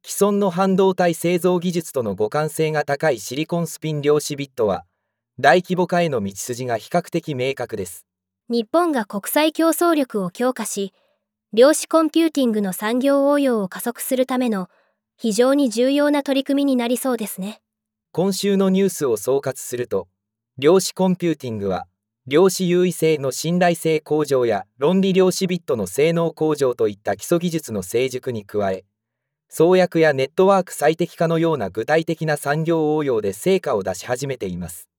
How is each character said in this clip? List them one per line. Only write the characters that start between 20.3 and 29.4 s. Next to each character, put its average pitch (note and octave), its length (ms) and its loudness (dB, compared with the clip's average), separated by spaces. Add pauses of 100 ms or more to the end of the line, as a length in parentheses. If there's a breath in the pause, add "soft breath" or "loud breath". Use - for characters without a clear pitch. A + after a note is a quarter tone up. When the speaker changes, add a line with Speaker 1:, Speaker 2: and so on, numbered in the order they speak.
Speaker 1:
量 D3+ 200 6
子 - 140 -2
コ F#3 160 0
ン F3+ 80 0
ピ F3 120 -4
ュ - 40 0
ー D3+ 40 -4
テ B2+ 120 -10
ィ A2+ 60 -6
ン A2 40 -6
グ G2+ 100 -4
は、 F2+ 200 -4 (380)
量 E3 240 6
子 F#3 180 -2
優 F3+ 180 2
位 F3+ 60 -2
性 D#3+ 240 2
の C3+ 160 -4
信 E3+ 260 -2
頼 F3 160 4
性 D#3+ 260 0
向 D3+ 260 0
上 C3+ 180 2
や G#2 220 -2 (100)
論 E3+ 240 2
理 F#3+ 140 2
量 F#3 160 4
子 F#3+ 160 -4
ビ F3+ 100 -2
ッ E3+ 80 -8
ト C3+ 120 -2
の G2+ 100 -4
性 D3+ 260 2
能 E3 180 0
向 D#3 240 0
上 C3 200 0
と A2+ 120 0
い G#2 60 0
っ G2+ 60 -16
た G2+ 180 -4
基 G2+ 60 -18
礎 F3 160 0
技 F3 100 -2
術 D#3+ 240 -6
の G#2 100 -4
成 B2+ 280 -2
熟 B2+ 220 -8
に G#2+ 120 -8
加 G2+ 260 -4
え、 F#2+ 140 -6 (640)